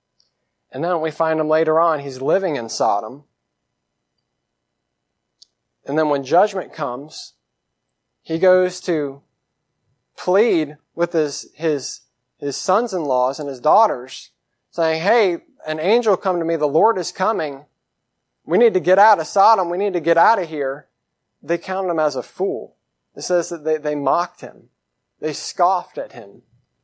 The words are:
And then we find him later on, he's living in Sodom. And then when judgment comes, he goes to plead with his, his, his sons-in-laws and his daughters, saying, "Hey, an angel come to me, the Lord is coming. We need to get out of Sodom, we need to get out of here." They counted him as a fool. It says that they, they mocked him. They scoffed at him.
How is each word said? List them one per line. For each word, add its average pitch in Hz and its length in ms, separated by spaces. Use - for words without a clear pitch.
And 131 120
then 175 180
we 156 100
find 160 280
him 156 80
later 156 320
on, 165 200
he's 135 200
living 160 360
in 117 120
Sodom. 110 580
And 139 100
then 156 140
when 143 140
judgment 180 500
comes, 139 600
he 160 160
goes 185 420
to 143 400
plead 180 600
with 170 180
his, 151 400
his, 151 480
his 143 180
sons-in-laws 156 840
and 147 80
his 131 120
daughters, 147 720
saying, 160 320
"Hey, 196 340
an 156 120
angel 214 380
come 180 220
to 165 60
me, 165 100
the 147 120
Lord 190 300
is 175 140
coming. 160 540
We 165 120
need 226 160
to 180 60
get 175 180
out 202 220
of 156 80
Sodom, 196 420
we 175 80
need 196 160
to 175 60
get 160 180
out 202 240
of 160 80
here." 143 380
They 165 160
counted 190 320
him 160 80
as 147 160
a 127 80
fool. - 540
It 147 60
says 175 280
that 160 140
they, 156 140
they 151 160
mocked 147 480
him. - 280
They 156 100
scoffed 180 680
at 120 140
him. 110 300